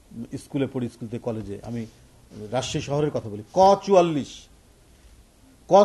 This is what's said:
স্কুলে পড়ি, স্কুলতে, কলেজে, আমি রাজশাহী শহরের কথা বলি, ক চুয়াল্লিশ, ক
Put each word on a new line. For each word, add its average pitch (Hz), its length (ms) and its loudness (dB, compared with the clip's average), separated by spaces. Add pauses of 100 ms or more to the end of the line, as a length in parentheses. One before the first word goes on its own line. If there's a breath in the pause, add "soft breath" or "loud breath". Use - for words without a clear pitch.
(380)
স্কুলে 135 280 -4
পড়ি, 123 220 -6
স্কুলতে, 117 300 -12
কলেজে, 107 440 -8
আমি 117 240 -10 (680)
রাজশাহী 131 320 -4
শহরের 143 260 -2
কথা 117 180 -6
বলি, 104 140 -10 (100)
ক 190 300 6
চুয়াল্লিশ, 175 640 2 (1200)
ক 196 160 8